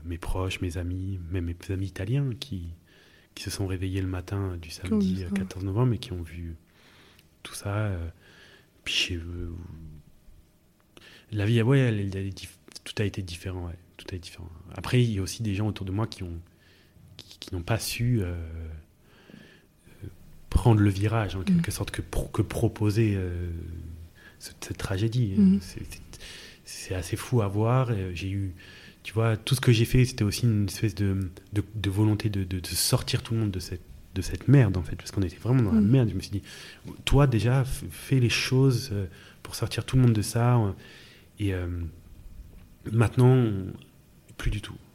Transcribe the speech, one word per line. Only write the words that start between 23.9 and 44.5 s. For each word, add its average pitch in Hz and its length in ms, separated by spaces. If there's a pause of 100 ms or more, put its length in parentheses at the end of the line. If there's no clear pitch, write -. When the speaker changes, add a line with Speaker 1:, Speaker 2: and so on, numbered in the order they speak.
Speaker 1:
ce, - 120 (100)
cette - 160
tragédie. 110 580
Speaker 2:
Mm. 98 260
Speaker 1:
C'est, - 280
c'est, - 120 (640)
c'est - 320
assez 90 200
fou 117 260
à 101 60
voir. 117 420
Euh, 95 240
j'ai 92 160
eu, 95 240 (500)
tu - 100
vois, 110 220
tout - 200
ce - 60
que 127 100
j'ai 113 140
fait, 127 200
c'était - 180
aussi 101 220
une 104 220
espèce 104 280
de, 95 360 (220)
de, 101 100 (120)
de 101 140
volonté 107 400
de, 98 140
de, 92 160
de 85 80
sortir - 560
tout - 100
le 113 80
monde 104 100
de 92 80
cette, - 220 (320)
de 95 80
cette - 260
merde, 117 300
en 85 60
fait, - 120
parce - 160
qu'on 101 120
était 85 140
vraiment 123 260
dans 98 100
la 110 80
Speaker 2:
Mm. 101 80
Speaker 1:
merde. 123 200
Je 87 60
me 95 60
suis - 100
dit, 101 120 (600)
toi, 139 220
déjà, 120 380
f-, - 260
fais - 300
les 120 100
choses, 127 640
euh, 98 140 (340)
pour - 140
sortir - 300
tout - 100
le 131 80
monde 120 100
de 104 80
ça. 120 400 (760)
Et, 98 160
euh, 90 140 (1300)
maintenant, 123 520 (920)
plus - 140